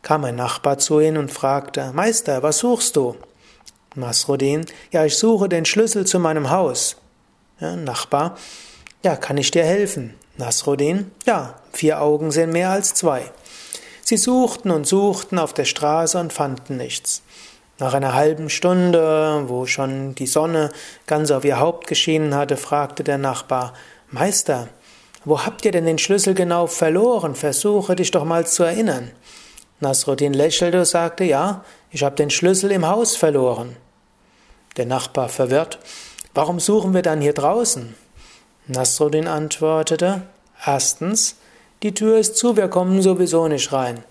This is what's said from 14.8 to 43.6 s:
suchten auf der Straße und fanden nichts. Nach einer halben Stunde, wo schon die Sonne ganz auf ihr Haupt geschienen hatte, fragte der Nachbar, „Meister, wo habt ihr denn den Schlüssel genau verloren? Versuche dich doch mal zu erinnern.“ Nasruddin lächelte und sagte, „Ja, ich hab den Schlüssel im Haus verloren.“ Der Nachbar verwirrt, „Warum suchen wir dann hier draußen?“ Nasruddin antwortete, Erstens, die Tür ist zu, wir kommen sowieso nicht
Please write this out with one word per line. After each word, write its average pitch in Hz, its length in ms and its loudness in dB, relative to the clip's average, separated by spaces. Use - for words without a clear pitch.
suchten 196 520 0
auf 160 160 -2
der 143 100 -2
Straße 156 540 0
und 170 120 -4
fanden 135 460 -6
nichts. - 460 -6
Nach 135 120 0
einer 139 220 0
halben 151 360 2
Stunde, 160 1000 2
wo 123 180 -4
schon 135 480 -4
die 131 140 -4
Sonne 156 420 0
ganz 151 240 2
auf 131 120 2
ihr 139 140 2
Haupt 170 300 0
geschienen 156 480 0
hatte, 143 200 0
fragte 147 460 -2
der 143 160 -2
Nachbar, 127 560 -4
„Meister, 135 560 -2
wo 147 200 0
habt - 200 -8
ihr 208 80 2
denn 170 120 2
den 160 140 2
Schlüssel 196 360 2
genau 175 340 2
verloren? 170 680 2
Versuche 185 640 0
dich 180 160 -2
doch 160 120 2
mal 165 220 0
zu - 160 0
erinnern.“ 165 480 0
Nasruddin 139 540 0
lächelte 165 440 2
und 180 60 4
sagte, 170 400 0
„Ja, 180 400 0
ich 139 140 -4
hab 139 100 0
den 147 160 0
Schlüssel 190 400 2
im 180 160 2
Haus 220 300 0
verloren.“ 123 580 0
Der 123 100 -4
Nachbar 127 420 -2
verwirrt, 135 520 0
„Warum 165 280 0
suchen 190 340 2
wir 180 80 2
dann 156 180 0
hier 147 140 2
draußen?“ 143 600 -2
Nasruddin 147 580 0
antwortete, 160 960 -2
Erstens, 160 720 -2
die 208 100 -2
Tür 220 260 4
ist 214 180 0
zu, 240 200 2
wir 196 120 2
kommen 185 340 2
sowieso 175 460 4
nicht 135 240 -2